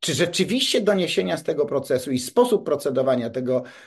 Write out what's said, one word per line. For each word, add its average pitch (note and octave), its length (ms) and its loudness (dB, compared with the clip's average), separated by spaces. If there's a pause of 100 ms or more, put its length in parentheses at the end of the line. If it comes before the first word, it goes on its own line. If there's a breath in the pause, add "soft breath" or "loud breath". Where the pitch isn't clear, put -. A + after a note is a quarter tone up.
czy D#3+ 140 -2
rzeczywiście F3+ 640 0
doniesienia F#3 560 0
z D#3+ 60 -6
tego C#3+ 240 0
procesu B2+ 440 -2
i B2+ 80 0
sposób A#3+ 460 2
procedowania C3 640 0
tego, B2+ 320 -2 (240 loud breath)